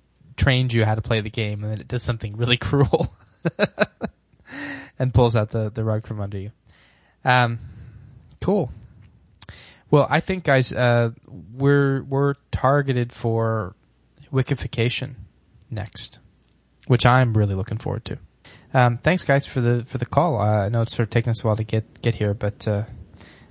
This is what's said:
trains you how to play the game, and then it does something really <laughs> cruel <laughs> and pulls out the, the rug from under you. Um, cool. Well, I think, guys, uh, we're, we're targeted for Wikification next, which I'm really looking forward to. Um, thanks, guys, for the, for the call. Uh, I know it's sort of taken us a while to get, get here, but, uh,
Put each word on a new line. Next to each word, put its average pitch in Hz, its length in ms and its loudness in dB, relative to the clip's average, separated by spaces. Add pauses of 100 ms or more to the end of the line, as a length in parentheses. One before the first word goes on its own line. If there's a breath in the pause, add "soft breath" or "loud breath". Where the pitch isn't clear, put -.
(360)
trains 127 380 2
you 113 120 4
how 110 100 2
to 110 60 -2
play 110 200 0
the 107 80 -6
game, 104 340 -6
and 107 80 -6
then 107 80 -6
it - 80 -16
does 123 160 -4
something 113 340 -4
really 120 200 2
<laughs> - 0 -
cruel 143 540 2 (320)
<laughs> - 1600 -6
and 127 140 0
pulls 120 220 4
out 107 160 0
the, 110 180 -2
the 110 140 -6
rug 110 220 -2
from 107 140 -8
under 101 180 -6
you. 98 140 -10 (720 soft breath)
Um, 123 360 2 (840 loud breath)
cool. 190 280 0 (1200 loud breath)
Well, 143 200 6
I 147 100 2
think, 185 240 -4
guys, 135 300 2
uh, 120 380 2 (160)
we're, 135 760 0
we're 139 300 0 (180)
targeted 131 600 0
for 113 640 -2 (560)
Wikification 123 840 -2 (580)
next, - 480 -8 (680)
which 123 180 4
I'm 123 320 4
really 101 180 2
looking 95 220 -4
forward 98 280 -6
to. - 120 -8 (560 loud breath)
Um, 123 240 4
thanks, 175 260 0
guys, 139 220 2
for - 160 -4
the, 120 240 2
for - 140 -6
the - 60 -6
call. 143 360 2
Uh, 104 240 2
I 101 40 -2
know 117 120 0
it's - 140 0
sort 113 120 0
of - 40 -12
taken 120 180 0
us 113 140 -4
a 117 40 0
while 107 80 2
to 110 80 -2
get, - 380 -4
get 117 140 0
here, 104 180 0
but, - 340 -6
uh, 104 160 0 (680 loud breath)